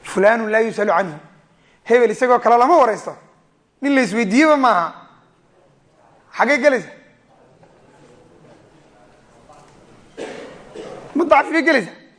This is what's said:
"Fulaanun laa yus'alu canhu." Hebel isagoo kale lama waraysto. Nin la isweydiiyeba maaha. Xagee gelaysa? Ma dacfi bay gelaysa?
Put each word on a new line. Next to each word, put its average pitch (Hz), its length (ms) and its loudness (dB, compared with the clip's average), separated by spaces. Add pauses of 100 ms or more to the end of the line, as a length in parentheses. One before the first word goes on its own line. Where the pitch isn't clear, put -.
"Fulaanun 214 480 0
laa 220 100 2
yus'alu 208 300 -2
canhu." 165 260 -2 (720)
Hebel 233 220 4
isagoo 247 280 0
kale 240 180 2
lama 285 200 4
waraysto. 208 380 0 (680)
Nin 277 140 -2
la 262 60 2
isweydiiyeba 233 560 0
maaha. 196 360 0 (1400)
Xagee 269 200 0
gelaysa? 247 320 0 (4000)
Ma 320 100 0
dacfi 285 260 2
bay 311 120 0
gelaysa? 262 280 0 (280)